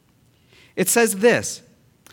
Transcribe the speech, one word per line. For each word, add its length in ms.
It 120
says 300
this, 460